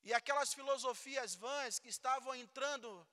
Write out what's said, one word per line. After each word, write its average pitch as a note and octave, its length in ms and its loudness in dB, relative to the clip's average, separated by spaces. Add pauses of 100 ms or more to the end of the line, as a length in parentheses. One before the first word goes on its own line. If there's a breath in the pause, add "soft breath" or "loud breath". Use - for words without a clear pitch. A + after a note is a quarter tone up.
E G#3 100 0
aquelas C#4 400 4
filosofias C4 800 0
vãs B3 440 -2
que A#3+ 100 -14
estavam C4 440 0
entrando A#3+ 800 -4